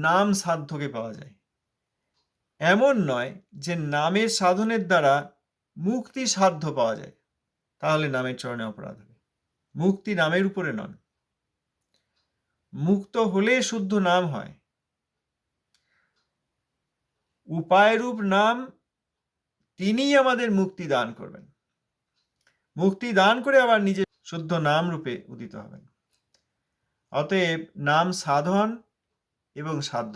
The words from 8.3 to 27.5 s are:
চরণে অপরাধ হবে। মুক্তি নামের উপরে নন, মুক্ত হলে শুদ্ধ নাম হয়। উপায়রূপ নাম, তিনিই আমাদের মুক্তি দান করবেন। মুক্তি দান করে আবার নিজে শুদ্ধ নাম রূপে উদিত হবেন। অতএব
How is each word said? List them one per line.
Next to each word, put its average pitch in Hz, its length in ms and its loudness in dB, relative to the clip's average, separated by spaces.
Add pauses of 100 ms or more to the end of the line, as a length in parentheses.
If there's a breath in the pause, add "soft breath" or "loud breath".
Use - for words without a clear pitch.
চরণে 120 280 -8
অপরাধ 101 320 -14
হবে। - 180 -20 (580)
মুক্তি 190 400 -2
নামের 170 320 2
উপরে 185 260 -4
নন, 107 200 -10 (1800)
মুক্ত 185 420 -2 (180)
হলে 208 300 2
শুদ্ধ 208 300 -4 (160)
নাম 180 200 4
হয়। 117 240 -8 (3000)
উপায়রূপ 208 680 2 (160)
নাম, 220 220 4 (1200)
তিনিই 240 360 0
আমাদের 254 340 2
মুক্তি 190 380 0
দান 120 260 0
করবেন। - 300 -18 (1300)
মুক্তি 196 360 0
দান 196 300 6
করে 269 180 4
আবার 233 220 4
নিজে 196 220 0 (220)
শুদ্ধ 165 240 -8 (180)
নাম 156 220 2
রূপে 131 240 -6 (140)
উদিত 107 280 -16
হবেন। - 260 -18 (1300)
অতএব 165 480 -2 (280)